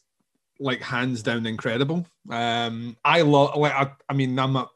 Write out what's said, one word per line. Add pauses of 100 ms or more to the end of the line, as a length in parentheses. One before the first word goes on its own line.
(600)
like,
hands
down
incredible. (240)
Um,
I
love,
like,
I, (180)
I
mean,
I'm
a,